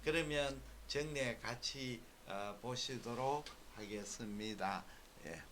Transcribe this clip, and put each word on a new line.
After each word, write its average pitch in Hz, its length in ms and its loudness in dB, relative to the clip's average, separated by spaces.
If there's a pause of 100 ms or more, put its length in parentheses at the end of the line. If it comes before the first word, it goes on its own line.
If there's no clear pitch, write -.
그러면 147 560 4 (280)
정례 139 500 2
같이, 123 640 -2 (240)
어, 101 340 -2
보시도록 127 840 2 (300)
하겠습니다. 104 1080 -2 (420)
예. 80 260 -6